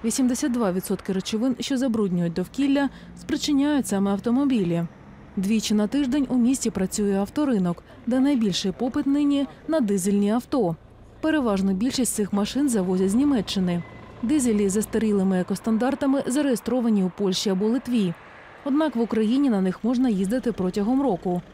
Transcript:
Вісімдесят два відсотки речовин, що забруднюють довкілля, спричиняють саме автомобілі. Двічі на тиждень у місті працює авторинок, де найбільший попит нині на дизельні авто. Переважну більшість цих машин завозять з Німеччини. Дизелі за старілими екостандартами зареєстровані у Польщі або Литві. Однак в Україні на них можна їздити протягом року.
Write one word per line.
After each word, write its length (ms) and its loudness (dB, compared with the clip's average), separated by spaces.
Вісімдесят 460 0
два 200 0
відсотки 420 -4
речовин, 460 -2
що 180 -2
забруднюють 560 0
довкілля, 560 0
спричиняють 640 0
саме 240 0
автомобілі. 720 0
Двічі 380 0
на 140 2
тиждень 420 0
у 80 0
місті 320 2
працює 480 -2
авторинок, 680 0
де 120 0
найбільший 520 2
попит 360 -2
нині 400 2
на 120 0
дизельні 520 2
авто. 440 0
Переважну 520 2
більшість 400 0
цих 200 -2
машин 360 0
завозять 400 2
з 60 0
Німеччини. 680 0
Дизелі 480 2
за 120 0
старілими 580 2
екостандартами 880 0
зареєстровані 760 0
у 140 0
Польщі 320 0
або 160 0
Литві. 480 0
Однак 300 0
в 60 -2
Україні 480 2
на 120 2
них 220 -2
можна 260 2
їздити 420 0
протягом 500 0
року. 400 0